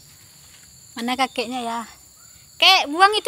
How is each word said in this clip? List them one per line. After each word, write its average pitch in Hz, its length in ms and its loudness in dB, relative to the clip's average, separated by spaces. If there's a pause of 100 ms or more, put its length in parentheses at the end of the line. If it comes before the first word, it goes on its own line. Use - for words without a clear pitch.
(920)
Mana 247 240 -6
kakeknya 247 480 -4
ya? 233 160 -6 (800)
Kek, 330 320 4
buang 381 240 6
itu - 100 -4